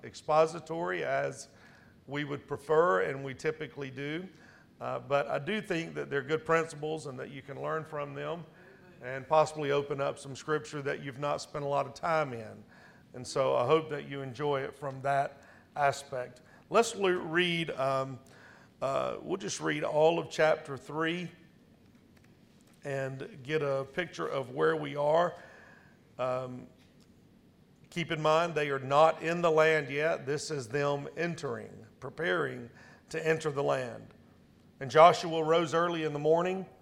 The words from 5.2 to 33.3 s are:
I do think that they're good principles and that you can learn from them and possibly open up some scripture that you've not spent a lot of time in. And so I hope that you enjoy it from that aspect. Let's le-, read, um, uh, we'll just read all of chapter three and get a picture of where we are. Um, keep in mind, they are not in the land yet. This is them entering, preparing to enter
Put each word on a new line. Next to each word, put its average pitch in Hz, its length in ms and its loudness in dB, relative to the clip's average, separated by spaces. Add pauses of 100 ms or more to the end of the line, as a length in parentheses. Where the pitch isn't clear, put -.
I 143 100 -2
do 202 240 -4
think 165 320 -4
that 147 160 -6
they're 143 100 -2
good 147 240 -2
principles 156 600 -2
and 127 120 -10
that 131 120 -10
you 139 100 -14
can 131 220 -12
learn 156 200 -4
from 147 300 -8
them 151 320 -8 (580)
and 131 240 -8
possibly 151 440 4
open 143 320 0
up 143 160 -2
some 135 180 -12
scripture 151 460 -6
that 143 200 -4
you've 139 160 -10
not 143 220 -2
spent 147 240 -8
a 139 40 -4
lot 139 180 0
of 127 80 -14
time 156 400 0
in. 107 280 -12 (520)
And 123 120 -12
so 135 300 2
I 123 80 4
hope 160 240 4
that 143 180 -8
you 139 140 -10
enjoy 135 400 -2
it - 160 -8
from 135 240 -8
that 139 400 -2 (360)
aspect. 131 640 -2 (280)
Let's 220 260 4
le-, 185 220 2
read, 170 540 0
um, 135 460 -2 (640)
uh, 131 400 -2
we'll 170 160 -4
just 196 240 -6
read 156 240 -2
all 160 340 4
of 160 120 -6
chapter 156 480 2
three 160 520 -4 (1500)
and 135 460 -6 (140)
get 151 180 -2
a 135 320 0
picture 170 340 -4
of 131 280 -4
where 160 200 2
we 143 220 -4
are. 156 380 2 (840)
Um, 127 440 -4 (1300)
keep 165 200 -4
in 156 120 -4
mind, 160 320 4
they 147 160 0
are 139 80 0
not 147 440 4
in 170 200 -2
the 170 80 4
land 156 400 4
yet. 151 340 -2
This 143 260 -4
is 139 160 -6
them 143 420 -2 (100)
entering, 139 500 -6 (320)
preparing 135 720 -4 (400)
to 156 160 -4
enter 160 240 2